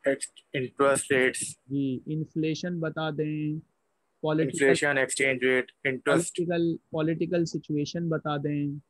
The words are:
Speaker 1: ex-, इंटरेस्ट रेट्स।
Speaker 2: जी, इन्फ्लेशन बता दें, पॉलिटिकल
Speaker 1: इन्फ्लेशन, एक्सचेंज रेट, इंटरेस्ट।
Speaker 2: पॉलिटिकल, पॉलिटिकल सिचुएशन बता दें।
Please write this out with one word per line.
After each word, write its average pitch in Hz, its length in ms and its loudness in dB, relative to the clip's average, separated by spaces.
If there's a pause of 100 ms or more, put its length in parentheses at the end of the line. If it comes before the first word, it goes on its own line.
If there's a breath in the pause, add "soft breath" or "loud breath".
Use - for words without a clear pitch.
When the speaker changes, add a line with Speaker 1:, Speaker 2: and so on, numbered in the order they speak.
Speaker 1:
ex-, - 480 -4
इंटरेस्ट 135 560 2
रेट्स। 127 300 4
Speaker 2:
जी, 135 640 -4
इन्फ्लेशन 156 720 -4
बता 160 320 -4
दें, 151 480 -2 (640)
पॉलिटिकल 156 340 0
Speaker 1:
इन्फ्लेशन, 139 420 4
एक्सचेंज 131 460 0
रेट, 127 280 2 (140)
इंटरेस्ट। 139 520 0
Speaker 2:
पॉलिटिकल, 170 420 0 (120)
पॉलिटिकल 165 540 0
सिचुएशन 156 640 -4
बता 156 280 -2
दें। 143 420 -2 (100)